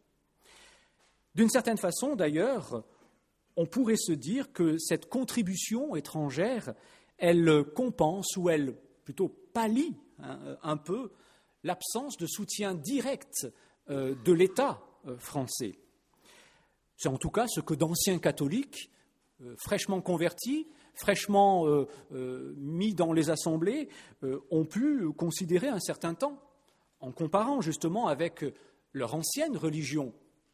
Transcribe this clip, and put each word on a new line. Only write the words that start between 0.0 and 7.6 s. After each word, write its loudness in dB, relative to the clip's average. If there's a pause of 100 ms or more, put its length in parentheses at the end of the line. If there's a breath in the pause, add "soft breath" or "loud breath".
D'une 6
certaine 2
façon, -2
d'ailleurs, 0 (720 soft breath)
on 2
pourrait 2
se 0
dire -2
que 2
cette -2
contribution -2
étrangère, -2 (440 soft breath)
elle 8 (100)